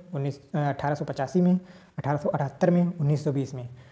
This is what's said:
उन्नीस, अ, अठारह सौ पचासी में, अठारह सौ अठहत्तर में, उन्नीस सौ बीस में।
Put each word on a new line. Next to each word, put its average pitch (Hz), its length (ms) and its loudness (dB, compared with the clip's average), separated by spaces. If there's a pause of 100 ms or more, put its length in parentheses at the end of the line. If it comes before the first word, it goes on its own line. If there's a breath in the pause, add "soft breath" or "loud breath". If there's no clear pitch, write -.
(140)
उन्नीस, 139 320 -4
अ, - 140 -6
अठारह 143 360 -2
सौ 151 100 -6
पचासी 143 360 0
में, 180 180 6 (380 loud breath)
अठारह 147 200 0
सौ 175 120 -4
अठहत्तर 147 400 0
में, 175 200 4
उन्नीस 151 340 0
सौ 147 80 0
बीस 131 220 -4
में। 123 160 -10 (220 loud breath)